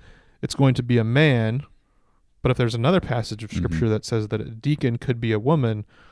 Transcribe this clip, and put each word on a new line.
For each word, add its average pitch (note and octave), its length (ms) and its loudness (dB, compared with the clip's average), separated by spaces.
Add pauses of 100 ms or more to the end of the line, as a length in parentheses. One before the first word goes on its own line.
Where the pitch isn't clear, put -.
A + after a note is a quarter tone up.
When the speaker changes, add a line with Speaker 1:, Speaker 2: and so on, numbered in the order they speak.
(420)
Speaker 1:
it's - 140 -6
going C3+ 200 4
to B2+ 80 -2
be A#2+ 140 2
a A2+ 80 2
man, B2 580 2 (800)
but B2+ 100 2
if B2+ 60 -2
there's A#2 180 0
another D3 240 2
passage A2+ 440 -4
of G#2 80 -12
Speaker 2:
Mm-hmm. - 140 -4
Speaker 1:
Scripture E2 240 0
that G#2+ 160 -2
says A2 220 -2
that G#2+ 140 -4
a - 40 -8
deacon A#2 520 -2
could A#2 240 -4
be A#2 100 0
a G#2+ 80 0
woman, A#2 460 0 (260)